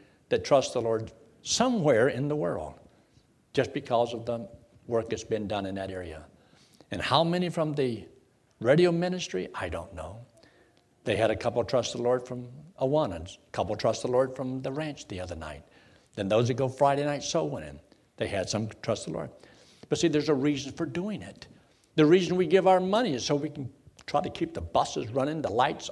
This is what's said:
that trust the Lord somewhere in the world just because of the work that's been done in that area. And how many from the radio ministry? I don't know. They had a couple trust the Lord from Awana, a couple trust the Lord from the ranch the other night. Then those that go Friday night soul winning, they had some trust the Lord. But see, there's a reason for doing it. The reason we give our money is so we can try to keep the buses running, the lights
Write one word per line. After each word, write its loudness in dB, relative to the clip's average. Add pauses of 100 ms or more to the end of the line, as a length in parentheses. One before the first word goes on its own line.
(300)
that 0
trust 4
the 0
Lord -2 (320)
somewhere 4
in 0
the -2
world -4 (800)
just 2
because 0
of -10
the -4 (380)
work 0
that's -4
been -2
done -2
in -6
that -6
area. -10 (640)
And -4
how 2
many 0
from -2
the -2 (540)
radio 6
ministry? -4
I -6
don't -8
know. -12 (840)
They 0
had 4
a 0
couple -2
trust -2
the -6
Lord 0
from -12 (340)
Awana, 0
a -18
couple -2
trust 0
the -4
Lord 2
from -6
the -6
ranch -8
the -10
other -10
night. -12 (520)
Then -4
those 4
that -2
go 0
Friday 2
night -2
soul -2
winning, -10 (380)
they -2
had -4
some -2 (120)
trust -4
the -8
Lord. -8 (600)
But 0
see, 4
there's 2
a 4
reason 0
for -4
doing -6
it. -16 (500)
The 8
reason 6
we 2
give 6
our 8
money 2
is -2
so 2
we -2
can -10 (340)
try 0
to -4
keep -4
the -6
buses 0
running, 0
the -2
lights 0